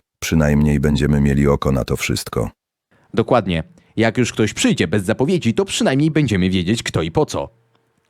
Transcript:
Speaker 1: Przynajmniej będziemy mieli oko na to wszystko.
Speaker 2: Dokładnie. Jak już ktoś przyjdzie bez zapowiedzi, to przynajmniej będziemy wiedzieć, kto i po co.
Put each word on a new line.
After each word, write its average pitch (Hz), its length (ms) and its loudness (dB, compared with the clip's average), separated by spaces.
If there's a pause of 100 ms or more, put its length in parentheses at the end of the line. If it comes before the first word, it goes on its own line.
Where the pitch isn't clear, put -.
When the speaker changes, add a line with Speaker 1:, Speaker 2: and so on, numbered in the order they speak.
(200)
Speaker 1:
Przynajmniej 73 600 2
będziemy 71 420 2
mieli 71 260 2
oko 69 240 2
na 62 140 -2
to 65 120 -2
wszystko. - 520 -4 (640)
Speaker 2:
Dokładnie. 95 500 0 (320)
Jak 110 220 0
już 123 160 0
ktoś 107 200 0
przyjdzie 156 340 0
bez 98 160 -2
zapowiedzi, 120 500 0
to 196 120 -2
przynajmniej 156 460 0
będziemy 101 380 2
wiedzieć, 92 340 0
kto - 180 -4
i 82 100 -4
po 151 140 0
co. 73 240 -6 (600)